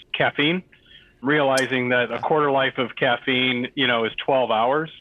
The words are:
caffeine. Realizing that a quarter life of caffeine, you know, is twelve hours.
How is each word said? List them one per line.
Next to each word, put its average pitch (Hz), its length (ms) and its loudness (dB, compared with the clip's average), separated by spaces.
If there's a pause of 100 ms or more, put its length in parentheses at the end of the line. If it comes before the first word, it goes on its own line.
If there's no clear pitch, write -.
(120)
caffeine. 151 500 0 (600)
Realizing 131 680 0
that 123 240 0
a 117 60 -4
quarter 147 320 0
life 135 260 0
of 123 180 -4
caffeine, 127 800 0
you 135 120 0
know, 117 180 2
is 107 80 -2 (100)
twelve 131 280 2
hours. 131 400 0 (100)